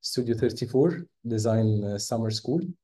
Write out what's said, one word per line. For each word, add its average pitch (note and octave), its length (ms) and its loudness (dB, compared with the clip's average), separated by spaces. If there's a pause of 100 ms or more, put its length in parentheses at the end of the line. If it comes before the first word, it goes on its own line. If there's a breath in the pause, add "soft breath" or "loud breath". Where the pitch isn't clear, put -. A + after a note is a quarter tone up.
استوديو A#2 320 -2
ثيرتي B2 300 0
فور E3 400 2 (180)
ديزاين G#2+ 720 2
سمر A2+ 320 -2
سكول. D#3+ 400 -2 (140)